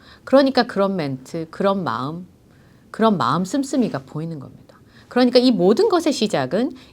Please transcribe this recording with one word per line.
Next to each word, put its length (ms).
그러니까 400
그런 320
멘트, 540
그런 340
마음, 420
그런 260
마음 260
씀씀이가 600
보이는 320
겁니다. 400
그러니까 320
이 100
모든 380
것의 240
시작은 580